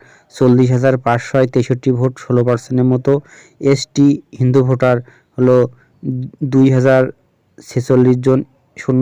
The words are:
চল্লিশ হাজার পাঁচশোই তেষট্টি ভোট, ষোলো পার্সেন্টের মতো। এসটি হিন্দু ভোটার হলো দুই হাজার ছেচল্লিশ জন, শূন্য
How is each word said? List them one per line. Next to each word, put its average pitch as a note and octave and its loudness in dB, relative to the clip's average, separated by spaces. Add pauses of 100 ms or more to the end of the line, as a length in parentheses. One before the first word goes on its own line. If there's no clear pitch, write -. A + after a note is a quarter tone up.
(340)
চল্লিশ B2+ 2
হাজার B2+ 0
পাঁচশোই B2+ -2
তেষট্টি B2+ -2
ভোট, B2 -2
ষোলো B2 -2
পার্সেন্টের B2+ -2
মতো। C3 -2 (480)
এসটি C#3 0 (260)
হিন্দু B2+ 0
ভোটার B2+ 0 (360)
হলো B2+ 2 (840)
দুই C3+ 2
হাজার C3 2 (560)
ছেচল্লিশ B2+ 0
জন, C3 0 (380)
শূন্য B2+ -2